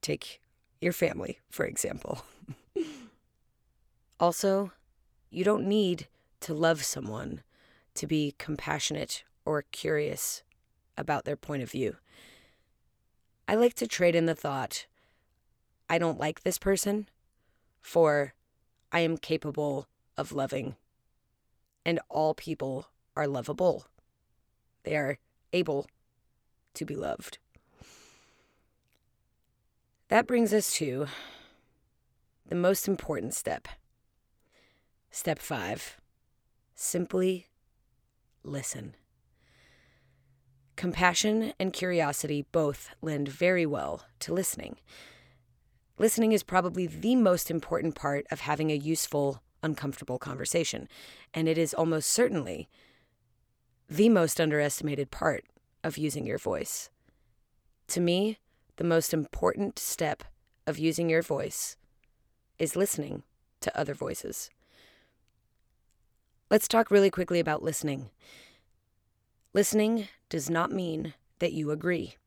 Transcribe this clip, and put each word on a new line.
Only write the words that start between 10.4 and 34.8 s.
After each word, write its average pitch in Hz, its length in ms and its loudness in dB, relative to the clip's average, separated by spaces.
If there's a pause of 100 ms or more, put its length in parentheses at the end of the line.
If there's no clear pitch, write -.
about 139 300 -2
their 147 100 -2
point 139 280 -6
of 113 80 -10
view. 127 260 -4 (1500)
I 202 80 2
like 240 200 6
to 233 120 -4
trade 175 260 4
in 165 140 4
the 165 80 2
thought, 135 500 -6 (1040)
"I 165 80 4
don't 165 220 0
like 156 220 -4
this - 180 -2
person," 202 500 0 (680)
for, 147 560 2 (560)
"I 170 80 2
am 165 180 2
capable 147 680 -4 (280)
of 139 160 -6
loving, 131 440 -4 (1080)
and 170 240 0
all 156 280 2
people 143 560 -6 (240)
are 147 120 0
lovable. 139 600 0 (960)
They 156 140 -2
are 143 200 -2 (340)
able 160 360 0 (880)
to - 100 -6
be 143 100 -8
loved." - 440 -6 (2750)
That - 180 6
brings 233 260 4
us 214 220 2
to 139 320 -2 (1400)
the - 100 -4
most 180 320 2
important - 460 -2
step. - 340 -4 (1500)